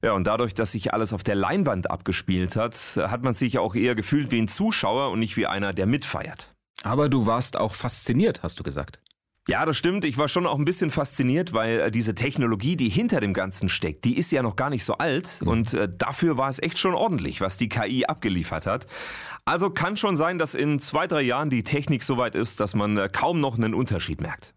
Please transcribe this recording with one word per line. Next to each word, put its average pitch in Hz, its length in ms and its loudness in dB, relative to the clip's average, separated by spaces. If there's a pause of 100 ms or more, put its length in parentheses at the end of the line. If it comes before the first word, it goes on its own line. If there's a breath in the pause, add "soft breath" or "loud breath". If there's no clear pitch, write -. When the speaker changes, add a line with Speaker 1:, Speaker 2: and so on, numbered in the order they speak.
Speaker 1:
Ja, 113 80 4
und 95 140 2
dadurch, 110 260 2
dass 113 200 -2
sich 110 200 -2
alles 110 220 0
auf 95 80 -4
der 107 120 0
Leinwand 98 560 0
abgespielt 90 680 -2
hat, 113 200 0 (220)
hat 104 240 0
man 127 100 0
sich 123 260 0
auch 101 160 0
eher 120 200 2
gefühlt 127 360 0
wie 120 80 2
ein 110 100 2
Zuschauer 135 600 0
und 95 80 -2
nicht 113 200 -2
wie 110 80 2
einer, 98 260 -2
der 92 140 0
mitfeiert. - 680 -4 (280)
Speaker 2:
Aber 139 260 2
du 127 160 4
warst 113 320 0
auch 110 160 0
fasziniert, - 720 0
hast - 180 -6
du - 40 -8
gesagt. 69 360 -8 (480)
Speaker 1:
Ja, 123 160 2
das 156 140 0
stimmt. 180 260 0
Ich 131 140 -2
war 147 100 2
schon 180 180 0
auch 143 120 0
ein 147 80 2
bisschen 175 240 0
fasziniert, 139 640 0
weil, 113 260 2
äh, 95 100 2
diese 110 240 0
Technologie, 123 640 0
die 127 140 2
hinter 175 300 2
dem 101 120 0
Ganzen 95 380 -2
steckt, - 340 -4
die 120 140 2
ist - 120 0
ja 135 120 2
noch 104 140 -2
gar 127 120 0
nicht 139 160 -2
so - 140 -2
alt. 160 420 -2
Speaker 2:
Mhm. - 80 -2
Speaker 1:
Und, 113 240 2
äh, 101 160 0
dafür 139 480 0
war 135 140 0
es 131 120 -4
echt - 160 -2
schon 185 140 2
ordentlich, 156 480 0
was 95 160 -2
die 113 140 0
K 110 160 0
I 123 180 0
abgeliefert 90 640 -2
hat. 104 200 -2 (600 loud breath)
Also 175 240 2
kann 185 260 -2
schon 202 200 2
sein, 165 200 2
dass 160 180 0
in 147 260 2
zwei, 160 260 0
drei 160 160 2
Jahren 131 260 2
die 123 140 2
Technik 143 400 0
so 131 160 0
weit 120 160 0
ist, - 260 -2
dass 104 140 0
man, 104 240 2
äh, 98 120 2
kaum 160 300 0
noch 135 160 0
einen 113 160 2
Unterschied 90 480 -2
merkt. - 360 -10